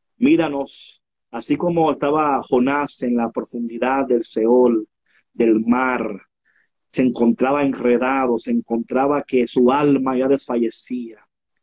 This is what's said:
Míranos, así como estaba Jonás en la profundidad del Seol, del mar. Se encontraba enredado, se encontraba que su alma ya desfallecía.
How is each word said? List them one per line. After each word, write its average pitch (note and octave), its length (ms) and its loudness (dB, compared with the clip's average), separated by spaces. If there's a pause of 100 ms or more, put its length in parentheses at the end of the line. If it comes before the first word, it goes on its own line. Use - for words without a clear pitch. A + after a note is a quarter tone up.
(160)
Míranos, C#3+ 840 -2 (300)
así A#2 240 -4
como E3+ 340 0
estaba C#3+ 580 0
Jonás C3+ 540 0
en B2 140 0
la A#2 140 -2
profundidad A#2+ 760 -4
del A#2+ 160 0
Seol, A#2 640 2 (460)
del A2+ 340 2
mar. B2 360 0 (840)
Se - 160 -2
encontraba B2+ 600 2
enredado, B2 760 0
se A#2+ 140 -6
encontraba A#2+ 720 -2
que B2 240 0
su B2 240 4
alma C3+ 440 2
ya C3 120 0
desfallecía. A#2+ 920 -4 (440)